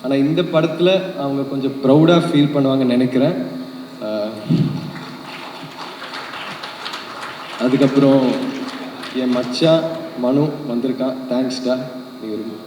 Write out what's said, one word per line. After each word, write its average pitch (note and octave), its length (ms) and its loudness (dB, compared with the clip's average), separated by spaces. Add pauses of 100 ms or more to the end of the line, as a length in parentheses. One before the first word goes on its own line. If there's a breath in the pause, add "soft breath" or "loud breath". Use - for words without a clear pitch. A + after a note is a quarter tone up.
ஆனா C3+ 120 0
இந்த D3+ 260 4
படத்துல E3+ 760 2
அவங்க C#3 240 -2
கொஞ்சம் C3+ 300 -2 (120)
ப்ரௌடா D#3+ 380 8
ஃபீல் D3 340 4
பண்ணுவாங்கன்னு C3+ 300 4
நினைக்கிறேன். B2+ 480 4 (680)
ஆ, G#2+ 240 -4 (3250)
அதுக்கப்புறம் C3+ 720 4 (840)
என் B2+ 160 0
மச்சான் D#3+ 520 2 (360)
மனு C#3 280 2 (220)
வந்திருக்கான். B2+ 460 -2 (140)
தேங்க்ஸ்டா, B2+ 460 0 (480)
நீ A2 80 -8
ஒரு G#2+ 140 -6 (220)